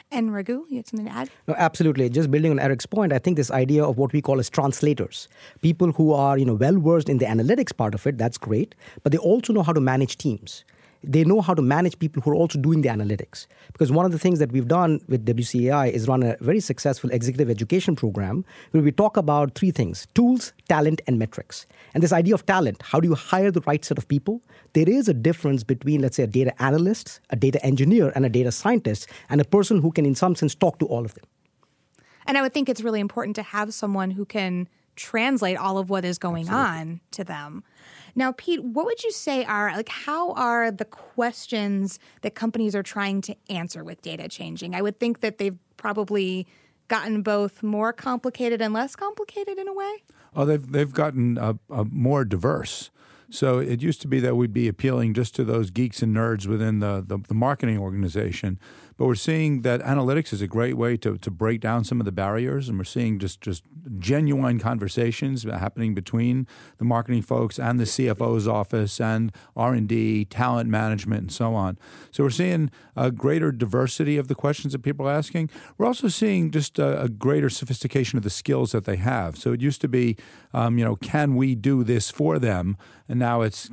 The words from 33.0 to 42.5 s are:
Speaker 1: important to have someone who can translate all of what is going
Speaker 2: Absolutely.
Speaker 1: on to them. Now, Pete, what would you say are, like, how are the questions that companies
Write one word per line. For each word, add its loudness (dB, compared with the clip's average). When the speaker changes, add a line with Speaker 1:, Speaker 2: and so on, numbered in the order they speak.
Speaker 1:
important -4
to -8
have -4
someone -2
who -6
can -4
translate 0
all -2
of -4
what -2
is -2
going -4
Speaker 2:
Absolutely. 0
Speaker 1:
on -10
to -10
them. -12
Now, 0
Pete, -4
what -4
would -4
you -4
say -4
are, -2
like, -6
how -4
are 0
the -6
questions -4
that -6
companies -2